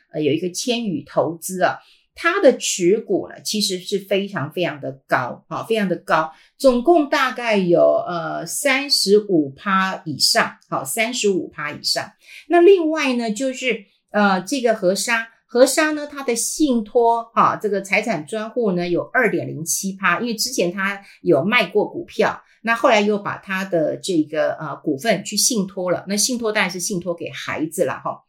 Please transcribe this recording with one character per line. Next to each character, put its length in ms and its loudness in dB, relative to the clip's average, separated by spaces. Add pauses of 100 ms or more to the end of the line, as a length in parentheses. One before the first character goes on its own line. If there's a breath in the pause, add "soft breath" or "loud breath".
(120)
呃， 80 -6
有 120 2
一 60 0
个 120 -4
千 340 -4
羽 200 -4
投 320 -2
资 260 -4
啊， 160 0 (380 loud breath)
他 240 0
的 160 8
持 420 2
股 300 -2
呢， 140 -18
其 180 -4
实 180 -2
是 220 -4
非 260 -2
常 260 -6
非 120 -2
常 160 -6
的 260 -10
高， 420 -4
哈， 140 -8
非 140 -2
常 120 0
的 80 0
高， 360 -2 (260 loud breath)
总 240 4
共 260 4
大 220 0
概 260 -2
有， 520 4
呃， 360 -6
三 460 -2
十 380 4
五 220 2
趴 540 -2
以 140 -8
上， 380 0 (120)
好， 160 -4
三 300 -4
十 140 0
五 180 0
趴 240 -10
以 140 -12
上。 260 -2 (380 loud breath)
那 120 6
另 300 8
外 220 -2
呢， 180 -2
就 220 -4
是， 320 -4 (260 loud breath)
呃， 300 2
这 200 -4
个 140 2
何 200 2
莎， 340 -2 (180 loud breath)
何 180 6
莎 280 2
呢， 140 -6
她 180 -12
的 100 -2
信 480 0
托， 520 2
哈， 220 4
这 120 -4
个 120 0
财 220 -2
产 240 -4
专 240 -8
户 220 0
呢 160 -2
有 140 0 (100)
二 180 2
点 160 -2
零 180 -8
七 280 -4
趴， 280 -2
因 60 -4
为 80 -4
之 160 -4
前 220 -2
她 280 -4 (220 loud breath)
有 220 4
卖 220 2
过 220 0
股 160 -10
票， 380 -2 (200 soft breath)
那 120 0
后 140 2
来 120 6
又 180 2
把 200 -6
她 260 -6
的 320 0
这 260 0
个， 320 0
呃， 220 -10
股 200 -2
份 260 0
去 140 -8
信 300 0
托 240 -6
了， 180 -2
那 80 -2
信 220 0
托 120 -2
当 120 0
然 80 -2
是 100 -10
信 180 -4
托 160 -4
给 140 -10
孩 380 -6
子 180 -2
了， 180 -4
哈。 260 -8